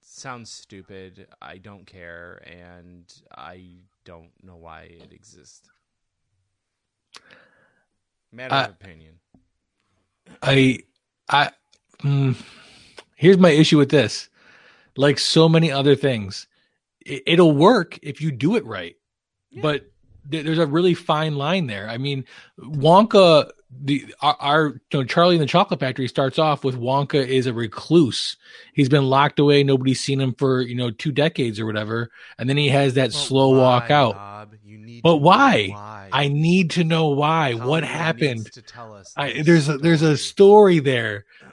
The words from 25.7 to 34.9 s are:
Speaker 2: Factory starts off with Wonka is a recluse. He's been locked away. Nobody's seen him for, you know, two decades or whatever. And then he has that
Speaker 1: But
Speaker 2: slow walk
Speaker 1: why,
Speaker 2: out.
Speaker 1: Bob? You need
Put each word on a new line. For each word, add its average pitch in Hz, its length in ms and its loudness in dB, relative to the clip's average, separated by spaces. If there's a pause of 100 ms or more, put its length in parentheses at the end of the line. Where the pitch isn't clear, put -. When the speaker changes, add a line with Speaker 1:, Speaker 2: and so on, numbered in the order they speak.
Speaker 2:
Factory 131 300 -6
starts 135 300 -4
off 156 260 0
with 127 120 -4
Wonka 135 480 -2
is 127 220 -2
a 131 80 -4
recluse. 120 840 -2 (380)
He's 139 140 0
been 139 200 2
locked 139 300 0
away. 143 240 4
Nobody's 131 380 -2
seen 139 200 -4
him 127 140 -4
for, 131 280 -2
you 120 120 -10
know, 123 160 -6
two 135 220 -8
decades 127 480 -4
or 113 60 -6
whatever. 110 440 -6 (260)
And 120 120 -6
then 139 80 -2
he 147 140 0
has 139 240 0
that 123 180 0
Speaker 1:
But - 60 -8
Speaker 2:
slow 135 380 2
walk 127 340 2
Speaker 1:
why, 147 40 4
Speaker 2:
out. 123 200 2
Speaker 1:
Bob? 101 400 -18 (100)
You 104 140 -20
need 117 260 -10